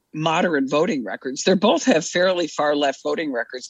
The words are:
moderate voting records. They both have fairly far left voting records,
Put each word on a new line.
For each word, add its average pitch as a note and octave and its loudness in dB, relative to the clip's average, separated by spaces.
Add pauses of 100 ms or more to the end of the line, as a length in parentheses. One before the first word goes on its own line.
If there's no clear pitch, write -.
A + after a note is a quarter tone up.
(140)
moderate D#3+ 0
voting D3 0
records. B2 -8
They C#3 4
both C#4 2
have D#3+ 4
fairly F3+ 0
far D3+ 0
left C#3+ -2
voting D3 -4
records, B2 -8